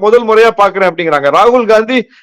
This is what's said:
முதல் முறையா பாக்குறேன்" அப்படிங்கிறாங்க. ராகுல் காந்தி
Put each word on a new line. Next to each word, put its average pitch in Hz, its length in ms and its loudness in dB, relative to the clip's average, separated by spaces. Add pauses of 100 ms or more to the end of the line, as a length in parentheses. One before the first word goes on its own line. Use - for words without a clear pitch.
முதல் 220 280 0
முறையா 220 280 2
பாக்குறேன்" 190 320 0
அப்படிங்கிறாங்க. 160 420 -2
ராகுல் 226 360 0
காந்தி 220 420 0 (140)